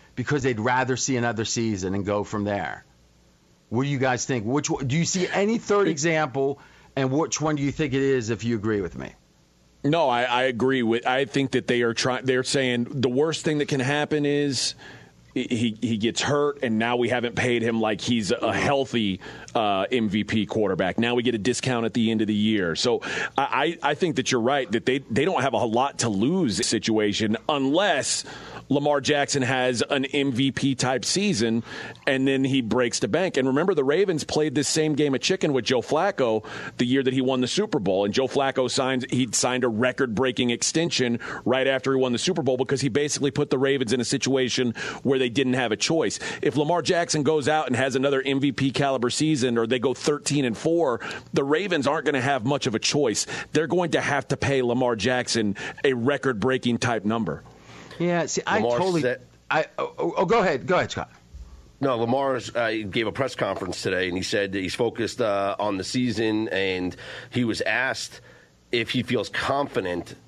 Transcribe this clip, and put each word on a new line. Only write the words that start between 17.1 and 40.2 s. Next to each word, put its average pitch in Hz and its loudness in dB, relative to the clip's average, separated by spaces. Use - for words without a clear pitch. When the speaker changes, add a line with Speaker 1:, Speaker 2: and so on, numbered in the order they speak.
Speaker 2:
paid 120 0
him 113 0
like 110 0
he's 113 0
a 117 0
healthy, 120 0
uh, 101 2
M 113 0
V 101 0
P 104 0
quarterback. 95 0
Now 120 2
we 123 0
get 120 2
a 110 -2
discount 117 -2
at 107 -2
the 113 2
end 110 0
of 107 2
the 107 0
year. 104 0
So 117 0
I, 139 0
I, 143 0
I 151 0
think 165 0
that - -2
you're 123 2
right, 131 0
that 113 -2
they, 135 2
they 135 0
don't 165 0
have 127 2
a 113 2
lot 120 2
to 123 0
lose 113 0
situation 107 2
unless 147 0
Lamar 143 2
Jackson 143 0
has 127 0
an 139 0
M 139 0
V 131 2
P 139 0
type 127 -2
season, 117 0
and 135 2
then 135 2
he 135 2
breaks 117 0
the 123 0
bank. 165 0
And 131 2
remember, 160 2
the 147 2
Ravens 160 2
played 156 -2
this 143 0
same 156 2
game 139 2
of 123 -2
chicken 185 0
with 127 2
Joe 127 2
Flacco 135 0
the 123 2
year 131 2
that 123 2
he 135 0
won 127 0
the 123 0
Super 190 0
Bowl, 98 2
and 104 0
Joe 131 2
Flacco 131 0
signed, 131 -2
he 127 0
signed 127 0
a 127 2
record-breaking 123 0